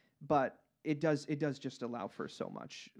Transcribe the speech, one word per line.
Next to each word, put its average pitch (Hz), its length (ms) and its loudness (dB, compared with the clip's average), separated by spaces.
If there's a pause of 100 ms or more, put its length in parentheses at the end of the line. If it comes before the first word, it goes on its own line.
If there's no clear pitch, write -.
(220)
But 143 380 4 (240)
it 147 160 2
does, 151 300 4
it 151 100 0
does 143 200 0
just - 240 -6
allow 117 240 -4
for - 200 -6
so - 220 -6
much - 400 -12 (100)